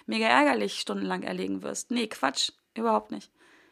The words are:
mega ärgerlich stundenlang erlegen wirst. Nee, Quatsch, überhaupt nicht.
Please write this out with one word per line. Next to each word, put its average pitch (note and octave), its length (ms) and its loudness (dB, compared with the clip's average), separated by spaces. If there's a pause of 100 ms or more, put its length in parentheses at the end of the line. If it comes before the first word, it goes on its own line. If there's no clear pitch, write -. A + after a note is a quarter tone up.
mega A3 200 0
ärgerlich A#3+ 540 4
stundenlang F#3+ 420 -4
erlegen F#3 400 -4
wirst. - 280 -8
Nee, A#3+ 160 0
Quatsch, - 460 -2 (220)
überhaupt A3 360 0
nicht. - 200 -12 (420)